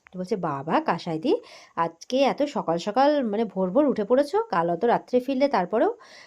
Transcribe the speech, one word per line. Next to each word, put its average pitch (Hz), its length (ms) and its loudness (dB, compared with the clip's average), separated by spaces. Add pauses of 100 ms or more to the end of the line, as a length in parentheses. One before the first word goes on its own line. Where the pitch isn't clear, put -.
তো - 100 -20
বলছে, 185 200 -4
"বাবা 156 440 -4
কাসাইদি, 175 520 -2 (440)
আজকে 170 480 -4
এত 233 220 0
সকাল 180 320 -2
সকাল 233 300 2 (160)
মানে 220 200 -2
ভোর 190 260 -2
ভোর 269 160 4
উঠে 214 180 0
পড়েছো, 285 320 2 (140)
কাল 170 200 2
অত 170 140 -2
রাত্রে 233 360 0
ফিরলে 269 280 0
তারপরেও?" 233 440 0 (340)